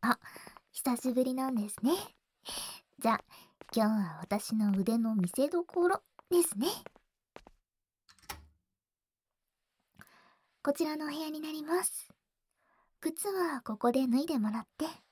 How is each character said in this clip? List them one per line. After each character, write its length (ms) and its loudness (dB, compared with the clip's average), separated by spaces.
あ、 180 2
久 260 0
し 140 0
ぶ 120 4
り 120 0
な 160 -2
ん 40 -2
で 140 0
す 60 -10
ね。 80 6
じ 100 -2
ゃ 60 4
あ、 100 -4
今 160 4
日 40 4
は 60 -14
私 360 -2
の 160 4
腕 260 2
の 160 2
見 160 2
せ 180 2
所 540 2
で 100 6
す 160 0
ね。 100 0
こ 100 2
ち 100 0
ら 140 -2
の 80 -6
お 40 -4
部 40 -6
屋 160 -6
に 100 -8
な 120 -8
り 100 -8
ま 220 0
す。 280 -6
靴 280 -4
は 340 -2
こ 160 -6
こ 140 2
で 160 2
脱 100 4
い 80 2
で 140 0
も 100 2
ら 120 -4
っ 140 -12
て。 120 -4